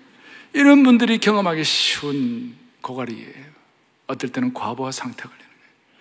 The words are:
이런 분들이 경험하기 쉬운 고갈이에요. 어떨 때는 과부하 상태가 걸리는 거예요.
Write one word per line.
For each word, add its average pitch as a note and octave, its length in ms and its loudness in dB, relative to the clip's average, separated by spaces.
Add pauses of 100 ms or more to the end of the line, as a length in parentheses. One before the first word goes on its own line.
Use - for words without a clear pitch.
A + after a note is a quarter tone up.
(540)
이런 C#4+ 280 8
분들이 A#3 360 4
경험하기 F#3+ 460 0
쉬운 B2 920 -4 (280)
고갈이에요. B2+ 720 -12 (540)
어떨 C3+ 240 -8
때는 B2 220 -4
과부하 B2+ 400 -8
상태가 - 360 -14
걸리는 - 180 -20
거예요. - 260 -20 (280)